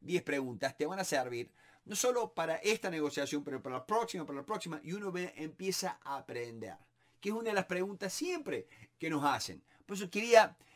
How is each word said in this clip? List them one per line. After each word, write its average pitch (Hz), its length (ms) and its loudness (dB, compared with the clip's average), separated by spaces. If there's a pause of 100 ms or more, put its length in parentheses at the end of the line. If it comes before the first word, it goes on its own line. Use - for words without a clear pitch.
diez - 220 0
preguntas 131 540 -2
te 147 100 0
van 190 120 -4
a 190 60 -2
servir 123 460 0 (360)
no 202 100 -8
solo 240 380 2
para 165 220 0
esta 208 340 2
negociación, 147 520 0
pero 131 200 -6
para 127 140 -4
la 127 100 -8
próxima, 214 400 0
para 139 140 -8
la 139 60 -12
próxima, 180 380 -6
y 160 80 -8
uno 196 200 -4
ve, 180 240 -4
empieza 180 680 -4
a 139 140 -4
aprender, 117 580 -8 (440)
que 202 100 -2
es 214 40 0
una 226 160 -2
de 214 40 0
las 190 120 2
preguntas 185 460 -2
siempre 302 560 -4 (300)
que 160 100 -6
nos 147 160 0
hacen. 117 400 0 (220)
Por 196 100 -8
eso 185 140 -6
quería, 220 460 8 (200)